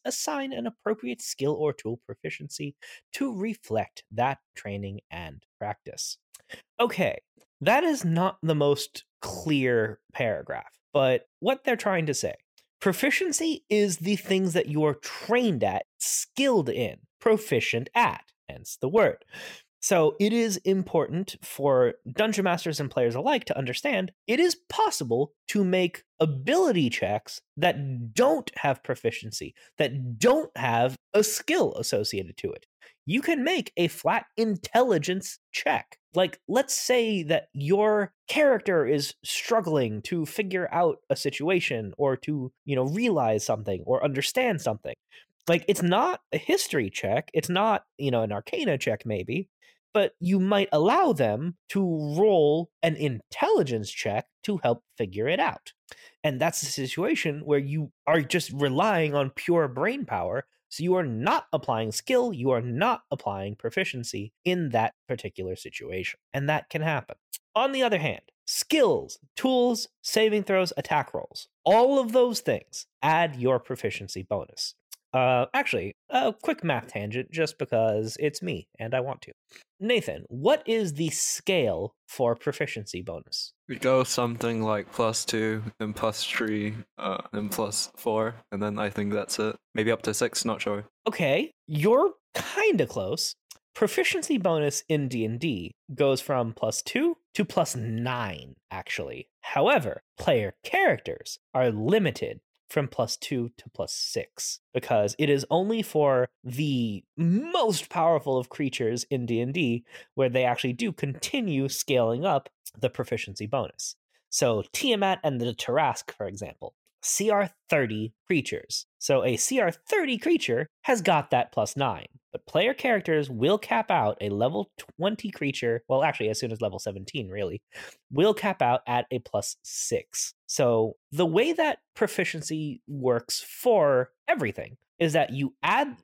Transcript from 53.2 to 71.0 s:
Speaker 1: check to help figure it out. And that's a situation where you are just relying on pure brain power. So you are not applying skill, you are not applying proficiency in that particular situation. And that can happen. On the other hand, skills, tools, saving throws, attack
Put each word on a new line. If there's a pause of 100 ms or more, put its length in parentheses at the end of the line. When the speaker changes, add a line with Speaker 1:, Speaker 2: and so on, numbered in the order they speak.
Speaker 1:
check (180)
to
help (140)
figure
it
out. (500)
And
that's
a
situation
where
you (160)
are
just
relying
on
pure
brain
power. (240)
So
you
are
not
applying
skill,
you
are
not
applying
proficiency (100)
in
that (140)
particular
situation. (140)
And
that
can
happen. (400)
On
the
other
hand, (220)
skills, (180)
tools, (140)
saving
throws,
attack